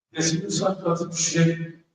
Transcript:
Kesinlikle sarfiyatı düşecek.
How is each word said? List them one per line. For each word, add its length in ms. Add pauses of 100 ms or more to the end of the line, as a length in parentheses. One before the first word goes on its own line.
(140)
Kesinlikle 360
sarfiyatı 640
düşecek. 480 (360)